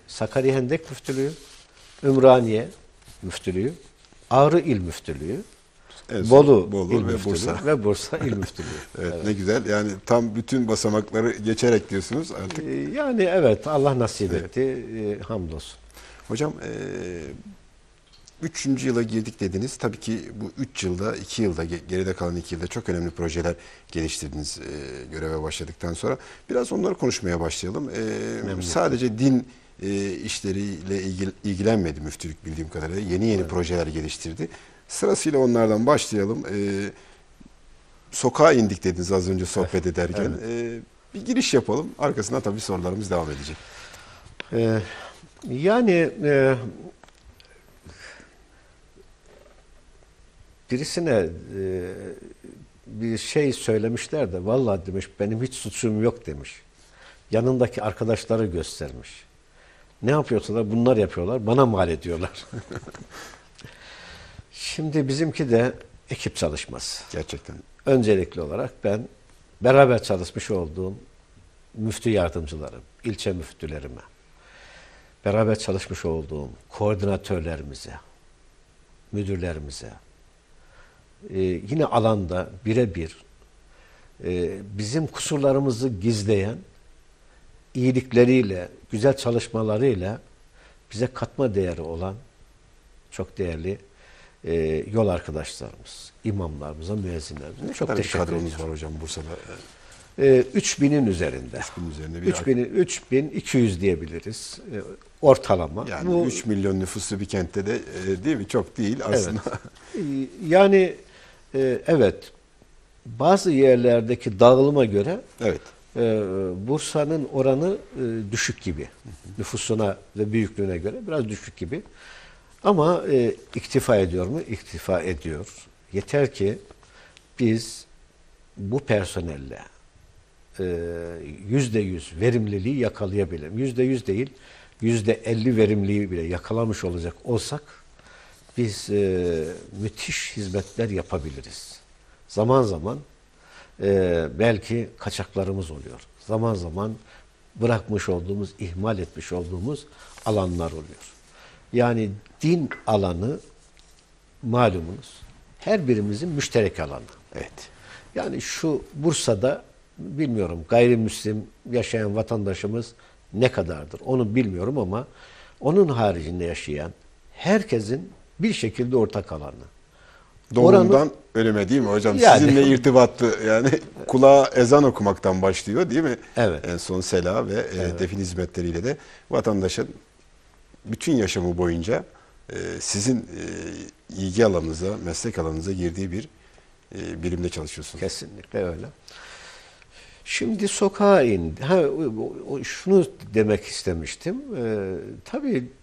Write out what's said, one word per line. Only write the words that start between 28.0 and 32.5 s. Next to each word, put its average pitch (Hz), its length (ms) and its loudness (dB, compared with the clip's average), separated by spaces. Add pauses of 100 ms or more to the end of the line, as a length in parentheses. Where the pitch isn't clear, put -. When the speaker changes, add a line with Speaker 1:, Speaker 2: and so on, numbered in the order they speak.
Speaker 1:
Memnun 95 140 -6
Speaker 2:
sadece 123 580 0
din, 127 300 4 (340)
e, 98 300 -2
işleriyle 95 880 -4
ilgil-, 95 300 -4 (120)
ilgilenmedi 98 560 2
müftülük 76 460 -10
bildiğim 78 240 -8